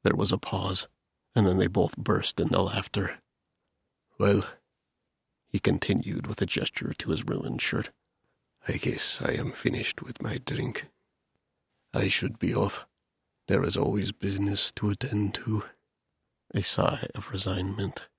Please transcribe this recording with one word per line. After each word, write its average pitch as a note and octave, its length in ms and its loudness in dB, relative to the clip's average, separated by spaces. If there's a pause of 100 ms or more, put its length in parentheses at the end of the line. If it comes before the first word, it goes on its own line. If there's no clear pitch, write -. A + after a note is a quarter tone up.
There G2+ 120 4
was G2 160 2
a - 80 2
pause, F#2+ 480 -2 (480)
and A2 100 6
then F#2 120 6
they G2 100 4
both - 300 2
burst - 420 0
into - 220 4
laughter. - 600 -2 (960)
"Well," G2+ 320 4 (960)
he G#2+ 120 0
continued F#2+ 680 0
with - 160 -4
a G2 60 4
gesture - 460 -4
to - 160 -6
his - 160 0
ruined - 360 -2
shirt, - 300 -2 (760)
"I - 100 -4
guess - 440 -2
I - 120 0
am - 180 -4
finished - 500 -2
with - 200 -12
my A2+ 180 -4
drink. - 480 -6 (1040)
I - 140 2
should - 320 0
be - 160 0
off. - 320 0 (600)
There F#2+ 160 4
is G2 120 0
always G2 360 2
business G2+ 640 0
to G#2 160 0
attend G2+ 460 0
to." G#2+ 300 -2 (880)
A G#2 80 2
sigh - 540 2
of - 160 -8
resignment. F#2+ 760 -2 (120)